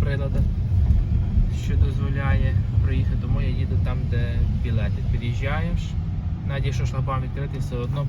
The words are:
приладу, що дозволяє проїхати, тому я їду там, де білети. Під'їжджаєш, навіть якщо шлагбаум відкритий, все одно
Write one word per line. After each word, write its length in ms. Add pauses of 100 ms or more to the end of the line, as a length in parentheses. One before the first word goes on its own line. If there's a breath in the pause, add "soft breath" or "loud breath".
приладу, 400 (1200)
що 120
дозволяє 760 (300)
проїхати, 380
тому 180
я 80
їду 360
там, 140 (120)
де 240 (280)
білети. 400 (100)
Під'їжджаєш, 760 (580)
навіть 180
якщо 200
шлагбаум 360
відкритий, 380
все 160
одно 320